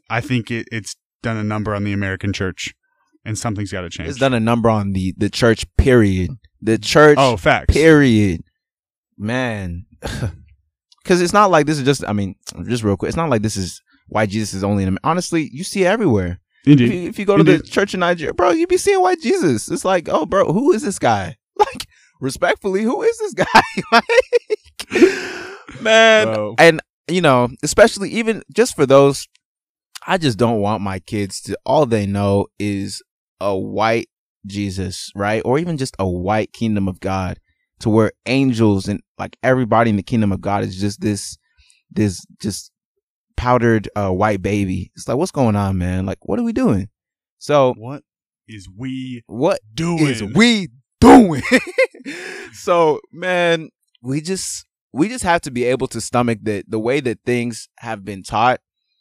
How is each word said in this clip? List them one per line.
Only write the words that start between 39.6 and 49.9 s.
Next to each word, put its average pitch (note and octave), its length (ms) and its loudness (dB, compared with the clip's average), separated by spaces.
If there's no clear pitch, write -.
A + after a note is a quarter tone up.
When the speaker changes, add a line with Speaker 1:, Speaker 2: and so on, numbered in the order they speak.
Speaker 2:
in G#2 80 2
the F#2 60 -4
kingdom A2 280 0
of F#2 100 -6
God G2+ 220 -4
is G2 160 -8
just G2+ 220 -6
this, G#2 360 -6
this G2+ 340 -2
just - 320 -10
powdered, A#2 580 2
uh, G2+ 140 -2
white G2 320 0
baby. G2 540 -2
It's - 120 -18
like, B2 100 -2
"What's F3+ 140 -4
going A#2 240 2
on, G2 220 0
man? F2+ 280 -2
Like, - 220 -10
what A3+ 120 -2
are A#3+ 40 -2
we A#3 100 -4
doing?" F#3 360 0
So C3+ 380 2
Speaker 1:
What B2 260 -14
is G2+ 280 -18
we C3 520 -10
Speaker 2:
what C#3+ 320 -2
Speaker 1:
doing? D#3+ 340 0